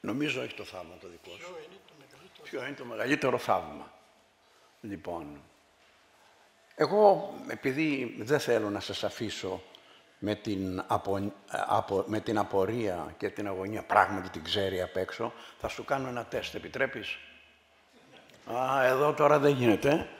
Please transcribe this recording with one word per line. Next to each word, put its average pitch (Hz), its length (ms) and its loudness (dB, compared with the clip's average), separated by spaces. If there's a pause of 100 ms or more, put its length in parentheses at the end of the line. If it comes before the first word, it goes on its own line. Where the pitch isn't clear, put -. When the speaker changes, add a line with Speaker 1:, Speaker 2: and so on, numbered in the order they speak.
Speaker 1:
Νομίζω 147 400 -2
έχει 123 120 -8
το 104 100 -12
θαύμα 87 380 -14
το 98 60 -18
δικό 85 220 -18
σου. - 80 -16
Speaker 2:
Ποιο 523 200 -14
είναι 415 200 -18 (100)
το - 120 -20
μεγαλύτερο - 440 -20
Speaker 1:
Ποιο 127 220 -8
είναι 139 100 -8
το 135 100 -14
μεγαλύτερο 123 520 2
θαύμα; - 560 0 (880)
Λοιπόν, 82 600 -8 (1300)
εγώ, 190 580 4 (140)
επειδή 135 720 -2
δεν 139 200 2
θέλω 110 300 2
να 101 100 -2
σας - 240 -6
αφήσω 98 580 -6 (640)
με 104 100 2
την 95 520 -4
απο-, 101 460 0 (140)
απο-, - 600 0
με 107 120 -2
την 110 180 -2
απορία 95 800 0
και 101 120 -4
την 101 180 -6
αγωνία, 98 360 -6
πράγματι 98 460 4
την 80 140 -10
ξέρει 95 380 0
απ' 90 160 -4
έξω, 113 360 -4 (260)
θα 113 80 -6
σου 107 180 -8
κάνω 135 220 -2
ένα 123 180 -6
τεστ, - 300 -6
επιτρέπεις; 117 640 -4 (1400)
Α, 131 300 2
εδώ 135 300 6
τώρα 151 260 8
δεν 143 160 6
γίνεται 131 540 4 (100)